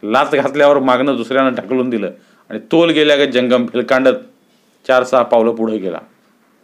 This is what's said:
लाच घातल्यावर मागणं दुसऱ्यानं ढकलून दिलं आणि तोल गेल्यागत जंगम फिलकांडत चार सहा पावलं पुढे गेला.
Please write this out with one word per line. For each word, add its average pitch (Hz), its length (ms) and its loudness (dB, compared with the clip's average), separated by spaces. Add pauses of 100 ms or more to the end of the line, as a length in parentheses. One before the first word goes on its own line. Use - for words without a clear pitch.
लाच 123 280 0
घातल्यावर 143 480 2
मागणं 131 360 0
दुसऱ्यानं 127 380 -2
ढकलून 123 360 -4
दिलं 104 220 -4 (380)
आणि 110 100 -10
तोल 170 300 2
गेल्यागत 147 420 2
जंगम 123 340 0
फिलकांडत 127 480 0 (760)
चार 127 160 2
सहा 127 200 0
पावलं 117 320 0
पुढे 110 220 -4
गेला. 92 220 -8 (640)